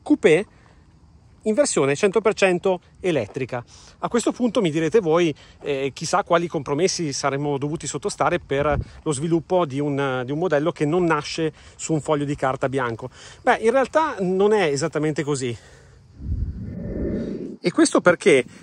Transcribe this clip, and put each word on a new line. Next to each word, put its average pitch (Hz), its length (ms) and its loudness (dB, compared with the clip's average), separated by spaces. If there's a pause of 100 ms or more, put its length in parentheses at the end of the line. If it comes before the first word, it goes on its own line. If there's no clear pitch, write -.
Coupé 190 460 4 (960)
in 214 100 0
versione 160 400 2
cento 208 260 0
per 202 140 2
cento 185 460 0 (180)
elettrica. 127 680 -4 (380)
A 175 60 -4
questo 240 220 0
punto 247 300 0
mi 180 80 0
direte 160 300 2
voi, 165 340 2 (300)
eh, 139 280 -2
chissà - 320 -2
quali 170 240 2
compromessi 156 640 -2
saremmo 143 440 -2
dovuti 147 300 -6
sottostare 147 520 -2
per 143 380 0 (240)
lo 156 100 -4
sviluppo 170 540 0
di 135 140 -6
un, 139 440 -2
di 123 80 -6
un 147 60 -4
modello 156 340 2
che - 140 -2
non 170 180 2
nasce 156 480 0 (260)
su - 160 -4
un 151 80 0
foglio 147 240 0
di 143 100 -2
carta 131 340 -2
bianco. 127 400 -4 (320)
Beh, 233 200 2
in 220 100 2
realtà 269 480 0
non 190 340 2
è 208 120 4
esattamente 151 580 -2
così. 131 340 -4 (2000)
E - 120 0
questo - 300 2
perché? 165 440 4 (180)